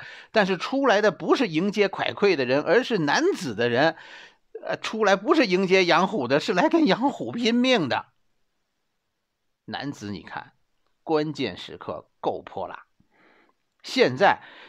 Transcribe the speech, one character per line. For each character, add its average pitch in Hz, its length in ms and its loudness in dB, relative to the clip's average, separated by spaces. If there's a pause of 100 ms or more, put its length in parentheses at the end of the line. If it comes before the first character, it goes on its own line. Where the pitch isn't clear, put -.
(300)
但 208 160 2
是 190 100 0
出 269 300 -2
来 208 140 4
的 208 100 4
不 185 240 0
是 247 140 0
迎 170 240 0
接 202 160 2
蒯 - 260 -4
聩 196 220 2
的 135 80 0
人， 131 180 2
而 226 220 2
是 220 140 -2
男 185 340 2
子 139 240 -6
的 117 120 0
人。 135 280 2 (640)
呃， - 140 -8
出 214 300 -4
来 196 100 4
不 220 180 0
是 277 120 4
迎 185 200 0
接 185 200 4
杨 165 200 4
虎 185 220 -2
的， 135 100 2
是 202 140 -4
来 240 160 2
跟 320 180 2
杨 214 220 2
虎 254 240 -8
拼 233 220 0
命 247 340 2
的。 107 200 -4 (1600)
男 110 260 -10
子， 107 200 -12
你 95 100 -10
看， - 320 -14 (500)
关 151 300 -2
键 117 240 -6
时 - 220 -16
刻 - 320 -12 (100)
够 104 220 -6
泼 90 260 -12
辣。 - 160 -16 (960)
现 160 360 0
在， 190 240 2 (260)